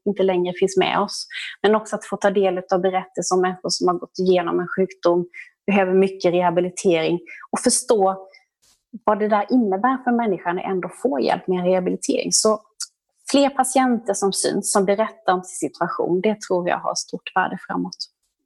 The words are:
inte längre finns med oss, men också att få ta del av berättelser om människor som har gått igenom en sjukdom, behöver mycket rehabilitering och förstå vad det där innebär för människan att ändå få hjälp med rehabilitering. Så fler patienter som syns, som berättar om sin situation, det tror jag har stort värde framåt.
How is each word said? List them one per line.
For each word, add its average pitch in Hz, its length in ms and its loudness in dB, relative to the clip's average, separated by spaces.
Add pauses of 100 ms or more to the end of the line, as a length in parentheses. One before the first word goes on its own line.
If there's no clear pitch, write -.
inte 196 180 0
längre 180 360 2
finns 190 180 0
med 180 220 2
oss, - 280 -6 (360)
men 208 120 6
också 214 200 -2
att 208 100 -6
få - 120 -8
ta 202 120 2
del 190 320 2 (120)
av 180 80 2
berättelser 185 540 -2
om 185 60 2
människor 180 280 -2
som 180 180 -2
har 180 80 2
gått - 240 -10
igenom 180 400 2
en 175 80 -4 (100)
sjukdom, 175 480 0 (420)
behöver 196 260 2
mycket 190 400 2
rehabilitering 175 840 2 (320)
och 214 80 -2
förstå 190 680 0 (760)
vad 214 160 2
det 214 80 0
där 208 220 2
innebär 240 540 0
för 247 80 0
människan 185 480 -2
att - 60 -8
ändå 180 240 -4 (140)
få 139 160 0
hjälp - 280 -2
med 180 180 0
rehabilitering. 185 680 -2
Så 214 280 2 (720)
fler 277 180 4
patienter 254 640 0
som 196 200 2
syns, - 380 -2
som 196 140 2
berättar 202 480 0
om 185 100 -2
sin - 260 -8
situation, 175 520 -2
det 214 200 0
tror 175 280 -2
jag 180 80 0
har 180 180 -4
stort - 400 -10
värde 185 220 -2 (100)
framåt. 180 300 -6 (480)